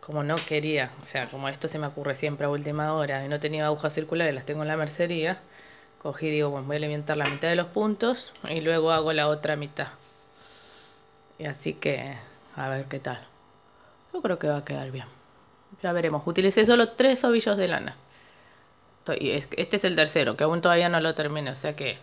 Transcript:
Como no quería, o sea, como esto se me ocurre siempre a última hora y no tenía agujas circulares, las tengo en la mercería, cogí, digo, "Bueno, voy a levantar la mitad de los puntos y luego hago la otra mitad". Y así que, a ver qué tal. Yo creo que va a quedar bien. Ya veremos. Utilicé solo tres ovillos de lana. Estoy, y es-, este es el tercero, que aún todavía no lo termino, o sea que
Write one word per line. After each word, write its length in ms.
Como 220
no 140
quería, 440
o 40
sea, 240
como 180
esto 200
se 100
me 80
ocurre 300
siempre 300
a 40
última 440
hora 300
y 40
no 120
tenía 260
agujas 280
circulares, 400
las 120
tengo 160
en 60
la 80
mercería, 640
cogí, 320
digo, 200
"Bueno, 160
voy 100
a 40
levantar 360
la 100
mitad 220
de 80
los 120
puntos 640
y 120
luego 320
hago 200
la 160
otra 280
mitad". 320
Y 80
así 280
que, 420
a 120
ver 180
qué 140
tal. 180
Yo 100
creo 160
que 80
va 120
a 60
quedar 260
bien. 160
Ya 100
veremos. 340
Utilicé 400
solo 240
tres 340
ovillos 320
de 120
lana. 280
Estoy, 200
y 120
es-, 240
este 200
es 80
el 120
tercero, 400
que 80
aún 160
todavía 280
no 120
lo 140
termino, 380
o 40
sea 180
que 280